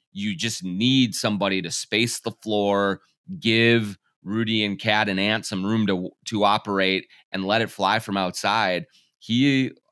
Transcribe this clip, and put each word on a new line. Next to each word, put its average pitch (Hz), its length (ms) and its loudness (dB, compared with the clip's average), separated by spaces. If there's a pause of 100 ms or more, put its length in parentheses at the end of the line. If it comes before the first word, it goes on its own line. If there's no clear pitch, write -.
(120)
you 101 220 -4
just 101 300 -6
need 117 500 2
somebody 98 480 -2
to 82 80 -10
space - 480 -2
the 113 140 -8 (100)
floor, 101 580 0 (380)
give 113 580 4 (280)
Rudy 107 400 0
and 101 140 -2
Cat 107 300 2
and 95 120 0
Ant 107 260 0
some 95 180 -4
room 110 220 0
to, 92 240 -2 (160)
to 104 180 0
operate 98 600 2 (240)
and 95 140 -4
let 107 180 2
it 107 80 -4
fly 101 300 0
from 101 160 -4
outside, 95 680 0 (320)
he, 131 520 0 (220)